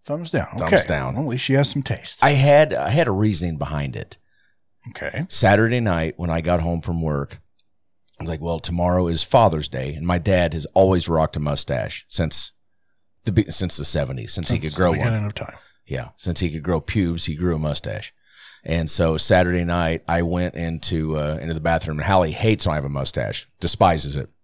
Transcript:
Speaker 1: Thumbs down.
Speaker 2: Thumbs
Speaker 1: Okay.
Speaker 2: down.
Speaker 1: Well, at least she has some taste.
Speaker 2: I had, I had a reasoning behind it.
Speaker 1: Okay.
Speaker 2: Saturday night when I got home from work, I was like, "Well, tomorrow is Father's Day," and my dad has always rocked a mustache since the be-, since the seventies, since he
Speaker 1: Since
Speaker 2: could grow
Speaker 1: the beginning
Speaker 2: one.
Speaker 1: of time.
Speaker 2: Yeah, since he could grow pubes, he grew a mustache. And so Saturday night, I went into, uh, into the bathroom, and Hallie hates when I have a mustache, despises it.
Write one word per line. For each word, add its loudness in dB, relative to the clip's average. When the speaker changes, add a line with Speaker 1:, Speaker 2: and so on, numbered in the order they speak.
Speaker 1:
Thumbs -6
down. -2
Speaker 2:
Thumbs 0
Speaker 1:
Okay. 4
Speaker 2:
down. -2
Speaker 1:
Well, -4
at -4
least -4
she 0
has 4
some -4
taste. -8
Speaker 2:
I 6
had, 6
I -2
had 4
a 0
reasoning 0
behind -4
it. -12
Speaker 1:
Okay. -8
Speaker 2:
Saturday 4
night 0
when -4
I 0
got 0
home -2
from -4
work, -4
I -12
was -8
like, -6
"Well, -4
tomorrow 2
is 0
Father's 4
Day," -6
and -8
my 2
dad 2
has -6
always 4
rocked 0
a -4
mustache -4
since -4
the -2
be-, 2
since -4
the -4
seventies, -4
since -4
he 0
Speaker 1:
Since -6
Speaker 2:
could -6
grow 4
Speaker 1:
the 0
beginning 0
Speaker 2:
one. -4
Speaker 1:
of -6
time. -10
Speaker 2:
Yeah, -8
since -4
he 0
could -8
grow 0
pubes, -2
he -4
grew 0
a -2
mustache. -6
And -2
so 2
Saturday 4
night, 0
I 0
went -2
into, -2
uh, -4
into -6
the -6
bathroom, -2
and -4
Hallie 4
hates 0
when 0
I -2
have -4
a -4
mustache, -6
despises 0
it. -6